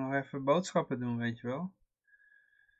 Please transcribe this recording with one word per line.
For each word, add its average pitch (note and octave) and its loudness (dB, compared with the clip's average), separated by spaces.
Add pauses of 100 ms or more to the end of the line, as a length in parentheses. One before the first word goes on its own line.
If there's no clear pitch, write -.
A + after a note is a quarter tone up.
nog C3+ -2
even C#3 -4
boodschappen D#3 2
doen, A#2+ 0
weet A#2 -2
je B2 -10
wel. E3+ -4 (1080)